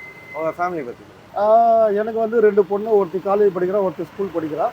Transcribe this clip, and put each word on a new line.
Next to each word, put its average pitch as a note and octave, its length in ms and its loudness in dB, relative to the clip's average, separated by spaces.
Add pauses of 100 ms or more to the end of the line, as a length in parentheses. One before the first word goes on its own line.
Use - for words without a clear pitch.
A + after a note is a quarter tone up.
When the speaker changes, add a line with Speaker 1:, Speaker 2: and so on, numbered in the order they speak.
(340)
Speaker 1:
உங்க D#3+ 160 -4
ஃபேமிலி F3 340 -6
பத்தி? A#2+ 200 -14 (320)
Speaker 2:
ஆ, A3+ 500 4
எனக்கு G#3+ 320 -2
வந்து A3+ 220 0
ரெண்டு G#3 240 4
பொண்ணு, G#3 320 -2
ஒருத்தி F#3+ 220 0
காலேஜ் G3 400 2
படிக்கிறா, F#3 240 0
ஒருத்தி F3+ 220 -4
ஸ்கூல் F#3 300 -8
படிக்கிறா. D#3+ 380 -4